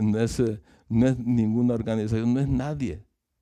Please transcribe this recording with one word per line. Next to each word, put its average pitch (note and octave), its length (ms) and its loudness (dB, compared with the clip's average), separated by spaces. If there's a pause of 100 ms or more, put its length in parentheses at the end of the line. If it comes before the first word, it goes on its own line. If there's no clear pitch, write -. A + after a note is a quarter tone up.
no G#2+ 200 2
es, A2+ 180 -2
eh, A2 240 -2 (260)
no A2+ 200 4
es B2+ 100 0
ninguna A#2+ 560 2
organización, A2 580 -2
no C3 80 0
es C#3 80 -2
nadie. C3 560 -4 (380)